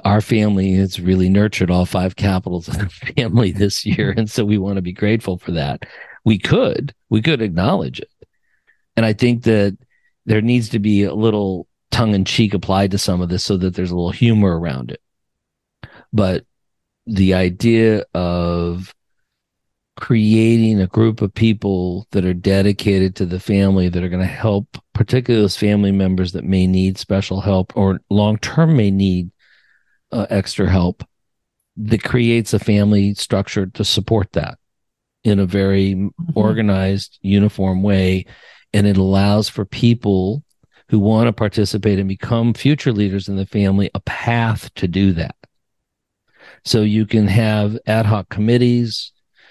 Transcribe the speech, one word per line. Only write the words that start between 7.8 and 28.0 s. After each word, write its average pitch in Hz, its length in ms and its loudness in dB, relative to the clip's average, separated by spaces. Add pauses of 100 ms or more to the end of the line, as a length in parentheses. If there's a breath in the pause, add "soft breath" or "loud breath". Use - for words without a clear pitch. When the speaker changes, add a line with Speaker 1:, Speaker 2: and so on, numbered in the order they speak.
Speaker 1:
it. - 100 -16 (840)
And 113 100 2
I 110 80 0
think 120 300 2
that 101 340 2 (480)
there 110 160 2
needs 117 280 0
to 117 100 -4
be 101 240 2
a 80 100 -2
little 104 540 -2 (240)
tongue 110 240 0
in 95 100 0
cheek 107 280 0
applied 98 380 0
to 98 60 -2
some 90 240 -2
of 85 80 -4
this 92 140 -4
so 101 140 -2
that 90 180 -2
there's 92 160 -4
a 90 40 -4
little 87 160 -2
humor 101 460 2
around 67 340 -6
it. - 100 -14 (1120 loud breath)
But 95 340 0 (600)
the 95 280 2
idea 107 800 2
of 87 800 -4 (1000)
creating 110 840 4
a 92 80 2
group 113 340 0
of 101 120 -2
people 98 800 -2
that 92 140 0
are 92 80 0
dedicated 98 840 2
to 98 100 -2
the 87 140 -6
family, 98 500 2
that 87 140 -2
are 90 60 -4
gonna 92 160 -2
help, 101 520 -4 (160)
particularly 123 500 2
those 95 140 0
family 104 340 2
members 92 420 0
that 90 100 -8
may 92 240 2
need 92 300 0
special 95 440 -4
help 95 340 0
or 95 240 0 (100)